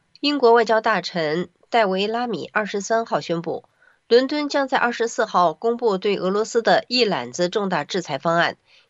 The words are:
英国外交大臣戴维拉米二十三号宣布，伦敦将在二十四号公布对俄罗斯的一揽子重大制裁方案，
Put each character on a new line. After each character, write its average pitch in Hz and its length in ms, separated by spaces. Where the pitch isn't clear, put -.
英 285 180
国 233 140
外 233 120
交 220 160
大 220 200
臣 170 480
戴 226 160
维 190 220
拉 233 220
米 160 240
二 214 120
十 202 160
三 226 260
号 170 140
宣 170 220
布， 156 220
伦 254 220
敦 294 200
将 277 200
在 262 100
二 240 140
十 233 160
四 233 160
号 180 280
公 233 240
布 220 220
对 196 180
俄 185 140
罗 208 140
斯 226 180
的 185 240
一 247 180
揽 127 280
子 175 160
重 196 200
大 165 140
制 170 200
裁 139 160
方 170 180
案， 160 200